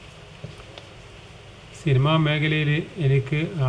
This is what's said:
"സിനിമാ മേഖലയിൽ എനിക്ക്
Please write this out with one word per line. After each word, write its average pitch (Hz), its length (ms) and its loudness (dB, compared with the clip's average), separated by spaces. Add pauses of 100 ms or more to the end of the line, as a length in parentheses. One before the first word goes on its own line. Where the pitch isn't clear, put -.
(1800)
"സിനിമാ 139 320 4 (120)
മേഖലയിൽ 151 460 2 (340)
എനിക്ക് 139 360 2 (280)